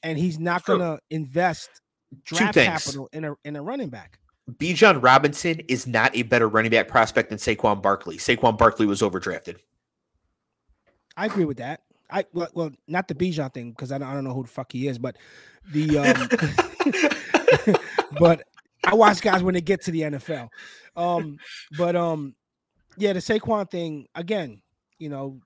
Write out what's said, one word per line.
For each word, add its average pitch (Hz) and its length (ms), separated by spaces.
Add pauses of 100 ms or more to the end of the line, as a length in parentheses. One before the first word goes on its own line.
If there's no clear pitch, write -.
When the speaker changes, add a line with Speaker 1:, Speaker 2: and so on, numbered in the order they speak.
Speaker 1:
and 160 140
he's 160 220
not 175 180
Speaker 2:
It's - 80
true. 190 140
Speaker 1:
gonna 165 200 (120)
invest 160 580 (560)
Speaker 3:
Two 160 100
Speaker 1:
draft 208 200
Speaker 3:
things. 131 120
Speaker 1:
capital 139 460
in 156 120
a, 147 180
in 147 120
a 143 60
running 220 280
back. 107 300 (300)
Speaker 3:
Bijan 160 540
Robinson 147 640
is 131 180
not 120 300
a 123 80
better 117 240
running 110 240
back 113 160
prospect 113 420
than 107 80
Saquon 107 440
Barkley. 95 360
Saquon 117 400
Barkley 113 300
was 101 140
overdrafted. 92 560 (1600)
Speaker 1:
I 185 80
agree 202 200
with 139 120
that. 127 240 (280)
I, 190 220
well, 170 220
well, 165 180 (160)
not 180 220
the 160 60
Bijan 156 380
thing, 120 200
'cause 127 180
I 135 60
don't, 139 100
I 135 60
don't 139 100
know 131 100
who 131 100
the 120 40
fuck - 240
he 127 160
is, 127 100
but 120 200 (560)
the, 151 240
um, - 1800 (380)
<laughs> 143 80
but 170 220 (420)
I 185 80
watch 208 260
guys 190 240
when 185 100
they 180 60
get 175 240
to 180 80
the 160 140
N 147 80
F 135 160
L. 123 200 (460)
Um, 170 420 (400)
but, 175 200
um, 156 360 (640)
yeah, 202 160
the 180 80
Saquon 214 500
thing, 160 460
again, 170 460 (360)
you 156 120
know 139 360